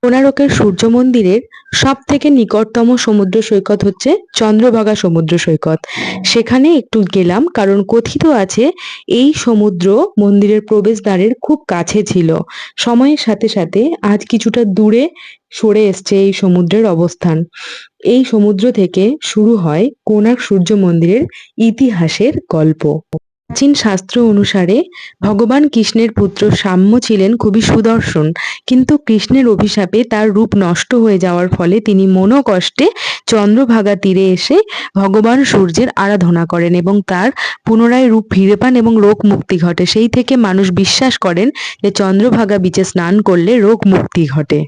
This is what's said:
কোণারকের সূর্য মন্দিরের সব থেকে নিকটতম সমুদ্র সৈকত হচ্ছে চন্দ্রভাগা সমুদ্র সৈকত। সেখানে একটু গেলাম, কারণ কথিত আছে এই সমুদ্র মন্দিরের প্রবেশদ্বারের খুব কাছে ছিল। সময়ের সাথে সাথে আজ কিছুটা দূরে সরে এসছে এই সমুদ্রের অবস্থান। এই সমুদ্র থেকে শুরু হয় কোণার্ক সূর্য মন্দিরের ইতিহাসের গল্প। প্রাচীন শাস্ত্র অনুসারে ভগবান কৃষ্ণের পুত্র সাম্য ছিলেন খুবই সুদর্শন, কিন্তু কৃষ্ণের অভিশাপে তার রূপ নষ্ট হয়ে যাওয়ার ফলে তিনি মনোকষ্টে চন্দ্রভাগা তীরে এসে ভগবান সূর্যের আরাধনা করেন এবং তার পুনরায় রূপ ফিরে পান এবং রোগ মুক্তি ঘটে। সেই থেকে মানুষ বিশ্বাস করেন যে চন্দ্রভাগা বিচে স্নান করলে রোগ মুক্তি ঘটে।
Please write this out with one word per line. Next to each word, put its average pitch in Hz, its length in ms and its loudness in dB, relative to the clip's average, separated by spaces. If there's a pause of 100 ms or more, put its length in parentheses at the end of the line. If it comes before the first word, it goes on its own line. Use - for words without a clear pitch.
কোণারকের 269 480 2
সূর্য 202 380 0
মন্দিরের 240 540 2 (320)
সব 269 220 0 (100)
থেকে 285 240 0
নিকটতম 226 640 2
সমুদ্র 208 460 0
সৈকত 202 420 -2
হচ্ছে 202 260 -2 (260)
চন্দ্রভাগা 214 580 2
সমুদ্র 165 440 0
সৈকত। 160 400 -2 (460)
সেখানে 240 500 0
একটু 226 240 -2 (140)
গেলাম, 185 300 0 (120)
কারণ 196 300 0
কথিত 233 400 -2 (120)
আছে 208 280 0 (440)
এই 247 280 2
সমুদ্র 208 500 0 (320)
মন্দিরের 208 440 2
প্রবেশদ্বারের 208 680 0 (100)
খুব 302 160 -2 (100)
কাছে 170 340 -4
ছিল। 170 260 0 (500)
সময়ের 262 420 2
সাথে 214 280 -2
সাথে 185 320 -2 (220)
আজ 208 220 0
কিছুটা 233 380 -2 (120)
দূরে 220 300 2 (460)
সরে 214 380 0
এসছে 196 280 -4
এই 196 160 2
সমুদ্রের 180 540 0
অবস্থান। 170 500 -2 (680)
এই 247 200 2
সমুদ্র 208 480 0
থেকে 190 320 0 (180)
শুরু 214 340 0
হয় 165 280 0 (200)
কোণার্ক 214 360 0
সূর্য 190 340 -2
মন্দিরের 180 480 2 (360)
ইতিহাসের 220 720 0 (180)
গল্প। 156 340 0 (680)
প্রাচীন 277 240 0
শাস্ত্র 190 420 -4 (140)
অনুসারে 202 460 0 (460)
ভগবান 220 460 0
কৃষ্ণের 226 440 0
পুত্র 202 300 -2 (140)
সাম্য 190 420 2
ছিলেন 202 380 0
খুবই 214 260 0
সুদর্শন, 202 640 0 (400)
কিন্তু 254 320 2
কৃষ্ণের 254 500 0
অভিশাপে 208 560 0
তার 220 260 -2
রূপ 214 260 0
নষ্ট 175 380 -2
হয়ে 220 240 2
যাওয়ার 180 300 0
ফলে 180 320 0
তিনি 196 280 2
মনোকষ্টে 202 800 0 (420)
চন্দ্রভাগা 214 680 2
তীরে 190 360 0
এসে 185 240 0 (380)
ভগবান 214 500 2
সূর্যের 196 520 0
আরাধনা 175 500 0
করেন 170 280 -2
এবং 180 200 0 (120)
তার 185 220 -2 (360)
পুনরায় 233 440 2
রূপ 220 220 2
ফিরে 196 260 2
পান 247 200 0
এবং 226 240 2
রোগ 208 240 2
মুক্তি 196 340 0
ঘটে। 170 280 0
সেই 220 220 0
থেকে 247 280 -2
মানুষ 196 360 0
বিশ্বাস 196 460 0
করেন 185 300 0 (320)
যে 202 100 0
চন্দ্রভাগা 202 680 0
বিচে 185 260 0
স্নান 180 380 -2
করলে 180 380 2
রোগ 214 260 2
মুক্তি 185 400 0
ঘটে। 147 400 -2